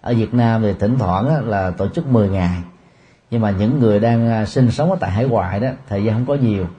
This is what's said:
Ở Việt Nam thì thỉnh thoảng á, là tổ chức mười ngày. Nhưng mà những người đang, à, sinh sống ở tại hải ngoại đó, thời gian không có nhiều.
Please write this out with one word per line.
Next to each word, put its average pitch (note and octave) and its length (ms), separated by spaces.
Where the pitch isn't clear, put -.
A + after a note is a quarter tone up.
Ở A#2+ 140
Việt A2 200
Nam A2+ 280
thì G2+ 120
thỉnh A2 240
thoảng G2 300
á, D#3 120
là G2+ 300
tổ F#2+ 180
chức D3+ 180
mười A2+ 220
ngày. F2+ 340
Nhưng A#2 100
mà G#2+ 100
những G#2 280
người G#2+ 220
đang, A#2 300
à, A2 160
sinh B2 240
sống D#3 200
ở F#3+ 100
tại F2 100
hải G#2+ 140
ngoại G2+ 360
đó, B2+ 80
thời G2+ 160
gian A2 100
không B2 120
có C#3+ 80
nhiều. G#2+ 320